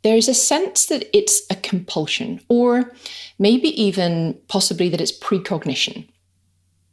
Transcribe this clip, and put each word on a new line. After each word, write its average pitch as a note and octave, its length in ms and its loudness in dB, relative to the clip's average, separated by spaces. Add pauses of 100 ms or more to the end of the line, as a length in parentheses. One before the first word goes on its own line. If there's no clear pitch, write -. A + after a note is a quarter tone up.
there's A3+ 240 4
a C4 60 2
sense - 520 0
that - 320 -4
it's - 320 4
a F#3+ 60 -2
compulsion, F3+ 920 -6
or A#3+ 460 2 (460)
maybe A#3+ 300 4 (120)
even F3 640 0
possibly F3+ 420 0
that E3+ 120 -2
it's - 100 -2
precognition. - 960 -4 (840)